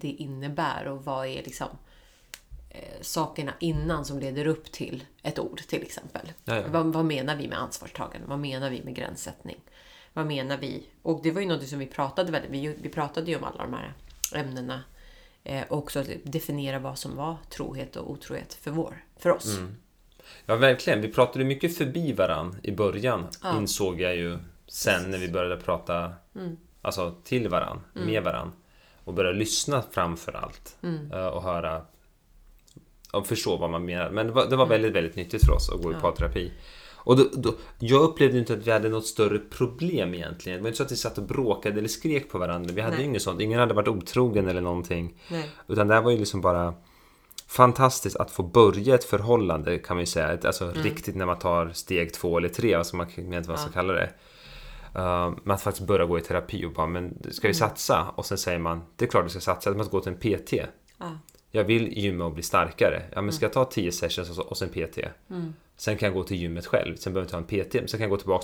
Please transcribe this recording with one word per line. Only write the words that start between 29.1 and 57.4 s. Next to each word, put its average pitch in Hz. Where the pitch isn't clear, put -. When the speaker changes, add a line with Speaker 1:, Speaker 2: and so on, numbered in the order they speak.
Speaker 2:
började 90
lyssna 110
framför 85
allt. -
Speaker 1:
Mm. 156
Speaker 2:
Eh, 92
och 87
höra 82
och 101
förstå 104
vad 85
man 85
menar. 87
Men 110
det 113
var, 127
det 127
var 131
Speaker 1:
Mm. 117
Speaker 2:
väldigt, 110
väldigt 82
nyttigt 98
för -
oss -
att 90
gå 82
i -
Speaker 1:
Ja. 82
Speaker 2:
parterapi. 87
Och 127
då, 131
då, 123
jag 123
upplevde 147
inte 117
att 104
vi 113
hade 110
något 110
större 104
problem 123
egentligen. 87
Det 92
var 110
inte 113
så 139
att 123
vi 123
satt 117
och 101
bråkade 107
eller 107
skrek 143
på -
varandra. 87
Vi 98
hade 113
Speaker 1:
Nej. 135
Speaker 2:
inget 117
sånt. 87
Ingen 110
hade 117
varit 104
otrogen 107
eller 90
någonting. 87
Speaker 1:
Nej. 160
Speaker 2:
Utan 104
det 104
här 113
var 120
ju 117
liksom 101
bara 87
fantastiskt 123
att -
få -
börja 101
ett 120
förhållande, 95
kan -
man 87
ju 85
säga. 80
Ett, 85
alltså -
Speaker 1:
Mm. 87
Speaker 2:
riktigt 104
när 92
man 87
tar 85
steg 85
två 85
eller 85
tre, 107
vad 85
ska 92
man, 85
jag 87
vet 90
inte 85
vad 82
man -
ska 147
Speaker 1:
Ja. 78
Speaker 2:
kalla 92
det. -
Eh, 87
men 98
att 98
faktiskt 98
börja 92
gå 85
i 82
terapi 87
och 82
bara, 80
"Men 87
ska -